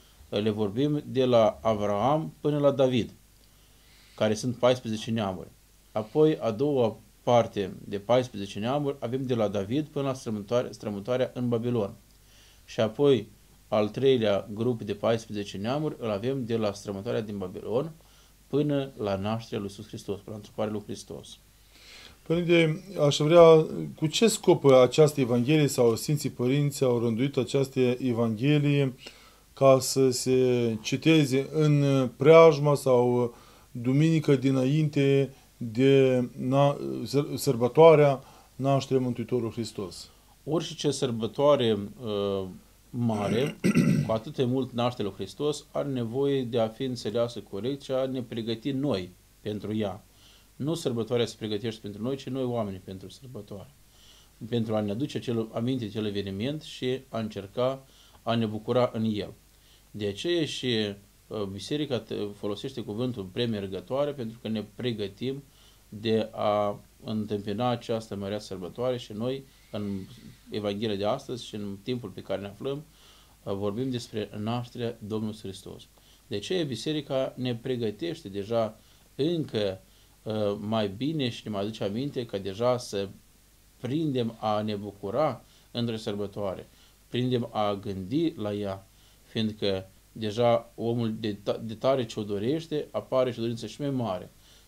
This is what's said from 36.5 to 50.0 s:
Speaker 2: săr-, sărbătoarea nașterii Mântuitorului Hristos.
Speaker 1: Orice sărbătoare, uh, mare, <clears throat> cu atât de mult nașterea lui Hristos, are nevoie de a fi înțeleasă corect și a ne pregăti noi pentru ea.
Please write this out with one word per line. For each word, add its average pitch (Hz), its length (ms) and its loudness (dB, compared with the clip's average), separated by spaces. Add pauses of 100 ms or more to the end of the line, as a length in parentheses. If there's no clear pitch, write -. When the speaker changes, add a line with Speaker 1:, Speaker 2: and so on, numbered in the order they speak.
Speaker 2:
săr-, 143 320 -2
sărbătoarea 139 880 6 (320)
nașterii 135 480 0
Mântuitorului 117 480 -2
Hristos. 101 580 -10 (340)
Speaker 1:
Orice 156 480 -2
sărbătoare, 120 840 2 (240)
uh, 101 460 -2 (420)
mare, 113 680 -2 (180)
<clears throat> - 300 4
cu 110 60 0
atât 110 240 -4
de 139 80 0
mult 127 280 -2
nașterea 120 400 -2
lui 95 80 -12
Hristos, 143 520 -6
are 147 160 -4
nevoie 135 560 0
de 120 160 -2
a 110 80 2
fi 110 160 -10
înțeleasă 117 560 -4
corect 113 420 -6
și - 100 -10
a 131 140 0
ne 131 160 -4
pregăti 113 500 -6
noi 127 400 -2 (300)
pentru 104 340 -6
ea. 104 280 -4 (540)